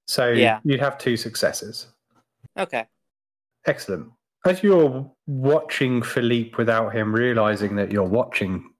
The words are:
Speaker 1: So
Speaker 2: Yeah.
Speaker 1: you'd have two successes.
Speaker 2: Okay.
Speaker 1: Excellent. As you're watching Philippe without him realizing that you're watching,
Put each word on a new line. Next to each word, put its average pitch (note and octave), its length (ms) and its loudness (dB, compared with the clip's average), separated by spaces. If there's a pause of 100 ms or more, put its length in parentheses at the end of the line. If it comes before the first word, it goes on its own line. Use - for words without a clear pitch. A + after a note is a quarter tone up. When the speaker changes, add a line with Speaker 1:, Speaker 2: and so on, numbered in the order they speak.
Speaker 1:
So B2 240 0
Speaker 2:
Yeah. A#2 340 2
Speaker 1:
you'd C3+ 160 2
have C3+ 180 -2
two A#2+ 180 0
successes. - 720 -6 (680)
Speaker 2:
Okay. C3+ 300 -4 (800)
Speaker 1:
Excellent. F#2 420 -4 (380)
As F#3 160 2
you're D3 480 4 (160)
watching C3+ 760 0
Philippe A#2+ 540 0
without A2+ 380 0
him G#2+ 200 -2
realizing G#2+ 640 0
that G2 160 -2
you're G2+ 120 0
watching, F#2+ 760 -2